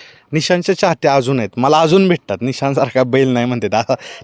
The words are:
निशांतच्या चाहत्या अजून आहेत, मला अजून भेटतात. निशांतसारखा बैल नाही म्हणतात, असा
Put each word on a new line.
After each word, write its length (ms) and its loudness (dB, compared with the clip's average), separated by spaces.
निशांतच्या 460 -2
चाहत्या 360 2
अजून 240 0
आहेत, 180 -4
मला 240 2
अजून 280 4
भेटतात. 320 -2
निशांतसारखा 640 -2
बैल 260 2
नाही 180 0
म्हणतात, 280 -4
असा 200 0